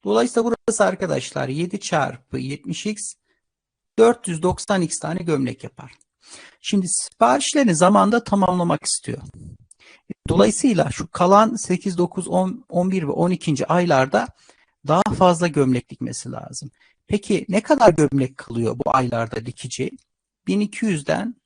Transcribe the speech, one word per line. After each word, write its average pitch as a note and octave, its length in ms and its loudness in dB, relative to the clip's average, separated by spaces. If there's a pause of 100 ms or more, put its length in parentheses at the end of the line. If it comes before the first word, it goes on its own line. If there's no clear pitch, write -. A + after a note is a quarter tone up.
Dolayısıyla A3+ 400 0
burası A3+ 400 0
arkadaşlar C#3+ 640 -4
yedi F3 320 -6
çarpı - 580 -4
yetmiş C#3+ 480 -8
x, G#3 280 -8 (840)
dört A3+ 300 4
yüz E3 140 -4
doksan F#3 400 0
x D#3+ 160 -4
tane E3+ 240 -6
gömlek C3+ 420 -4
yapar. - 280 -20 (680)
Şimdi G3 280 0
siparişlerini B3 880 2
zamanda G3+ 480 4
tamamlamak F3+ 600 0
istiyor. - 380 -6 (1040)
Dolayısıyla G#3 600 4
şu - 200 -10
kalan G3+ 440 4
sekiz, F3+ 440 -4
dokuz, F3 300 -4
on, F#3 400 -2
on F3+ 220 0
bir F#3 120 -2
ve C#3+ 80 -4
on E3+ 200 0
ikinci D#3+ 360 -2
aylarda E3 600 2 (580)
daha F#3 280 2
fazla F3 340 4
gömlek C3 420 0
dikmesi A#2 400 -10
lazım. - 400 -14 (360)
Peki G#3 420 -2
ne G3 120 0
kadar G#3+ 320 6
gömlek C#3 460 0
kalıyor A#2 400 -4
bu - 180 0
aylarda A#2 500 -4
dikeceği? B2+ 440 -8 (560)
Bin F#3+ 140 0
iki G#3 260 -4
yüzden F3+ 480 -2 (120)